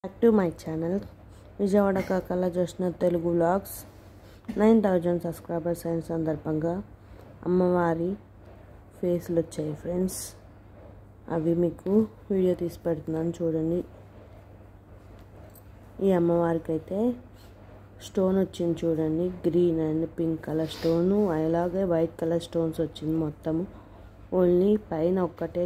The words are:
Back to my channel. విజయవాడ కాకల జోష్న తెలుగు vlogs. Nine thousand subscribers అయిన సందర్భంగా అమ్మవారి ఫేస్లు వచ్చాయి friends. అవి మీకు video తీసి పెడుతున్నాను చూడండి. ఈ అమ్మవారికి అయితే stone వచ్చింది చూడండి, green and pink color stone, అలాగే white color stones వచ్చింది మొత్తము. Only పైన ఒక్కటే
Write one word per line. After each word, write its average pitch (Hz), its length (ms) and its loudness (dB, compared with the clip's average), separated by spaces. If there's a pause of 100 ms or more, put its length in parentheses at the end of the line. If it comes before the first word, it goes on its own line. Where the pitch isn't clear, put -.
Back 190 180 -12
to 233 100 8
my 196 200 4
channel. 160 440 -4 (640)
విజయవాడ 196 420 2
కాకల 185 500 -2
జోష్న 180 400 -2
తెలుగు 175 400 0
vlogs. 170 460 2 (800)
Nine 220 260 6
thousand 175 400 2
subscribers 170 640 -4
అయిన 165 220 -2
సందర్భంగా 160 640 -2 (720)
అమ్మవారి 180 640 2 (840)
ఫేస్లు 175 440 -2
వచ్చాయి 156 340 -4
friends. 180 460 -4 (1080)
అవి 165 260 0
మీకు 175 360 -2 (400)
video 185 240 2
తీసి 175 240 -8
పెడుతున్నాను 160 580 -4
చూడండి. 165 420 -2 (2250)
ఈ 196 80 6
అమ్మవారికి 170 600 2
అయితే 165 280 -4 (1000)
stone 185 360 0
వచ్చింది 175 400 0
చూడండి, 160 480 0 (180)
green 170 360 4
and 156 240 0 (120)
pink 165 260 0
color 156 260 -2
stone, 170 460 2 (180)
అలాగే 170 520 0
white 165 340 0
color 165 300 -2
stones 165 340 -2
వచ్చింది 156 360 -4
మొత్తము. 160 460 -4 (680)
Only 180 440 4
పైన 175 420 0
ఒక్కటే 175 460 -4